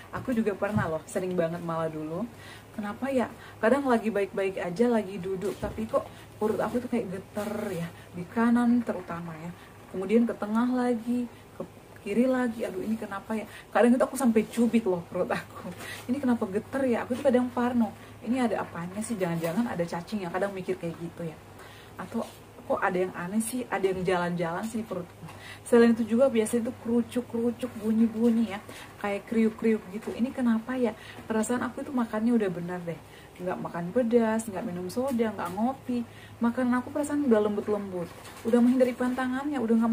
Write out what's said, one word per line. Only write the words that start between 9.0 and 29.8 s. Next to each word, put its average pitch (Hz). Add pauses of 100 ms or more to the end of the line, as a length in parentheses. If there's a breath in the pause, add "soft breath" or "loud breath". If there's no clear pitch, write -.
ya. 165 (400 loud breath)
Kemudian 190
ke 226
tengah 226
lagi, 247 (320 loud breath)
ke - (440)
kiri 226
lagi, 247
aduh 185
ini 220
kenapa 208
ya? 214 (300 loud breath)
Kadang 240
itu 302
aku -
sampai 226
cubit 233
loh 175
perut -
aku. - (380 loud breath)
Ini 254
kenapa 240
getar 214
ya? 240
Aku 240
tuh -
kadang 247
parno. 240 (320 loud breath)
Ini 240
ada 196
apanya 180
sih? 220
Jangan-jangan 170
ada 175
cacing 175
ya? 170
Kadang 190
mikir 185
kayak 165
gitu 170
ya. 156 (640 loud breath)
Atau 208 (460)
kok -
ada 185
yang 185
aneh 190
sih, 247
ada 190
yang 185
jalan-jalan 175
sih 226
di 208
perutku. 170 (400 loud breath)
Selain 233
itu 226
juga 240
biasanya 226
itu - (140)
kerucuk-kerucuk, 233 (120)
bunyi-bunyi 220
ya, 208 (400 loud breath)
kayak 202
kriuk-kriuk 220